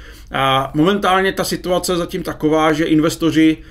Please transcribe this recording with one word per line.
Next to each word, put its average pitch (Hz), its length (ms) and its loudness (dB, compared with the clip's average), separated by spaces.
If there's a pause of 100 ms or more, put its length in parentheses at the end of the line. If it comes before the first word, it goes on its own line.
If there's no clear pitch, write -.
(320)
A 135 440 0
momentálně 190 560 2
ta 175 120 -4
situace 180 500 -4
je 180 40 -2
zatím 170 260 -6
taková, 156 500 0
že 156 120 0
investoři, 160 720 2 (140)